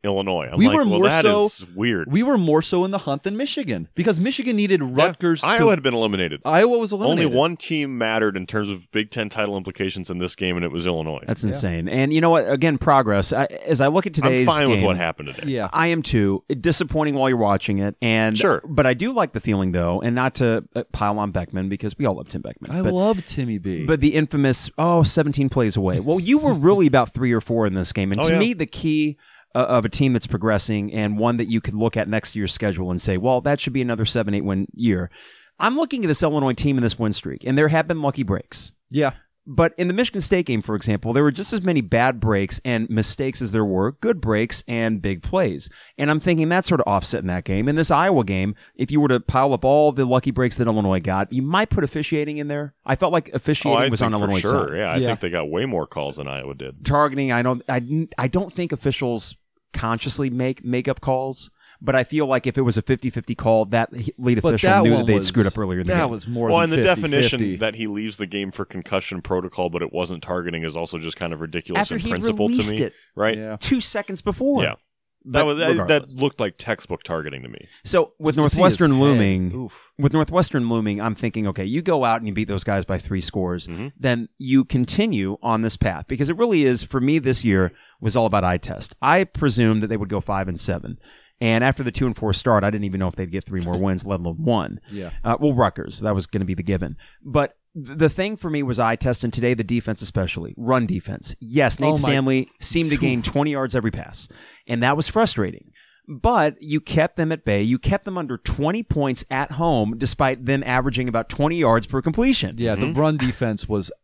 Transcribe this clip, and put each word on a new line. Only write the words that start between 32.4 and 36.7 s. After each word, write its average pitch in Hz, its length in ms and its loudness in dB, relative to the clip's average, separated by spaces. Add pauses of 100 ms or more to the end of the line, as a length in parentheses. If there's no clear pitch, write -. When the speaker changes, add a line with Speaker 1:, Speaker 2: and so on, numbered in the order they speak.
Speaker 3:
schedule 90 380 -4
and 87 100 -4
say, 98 160 -2
"Well, 123 260 2
that 143 180 0
should 135 120 -6
be 131 100 0
another 117 220 -2
seven, 104 300 0
eight 101 100 -2
win 98 300 0
year." 95 360 0 (500)
I'm 254 160 2
looking 277 280 -2
at 165 40 0
this - 160 2
Illinois 139 300 2
team 139 220 0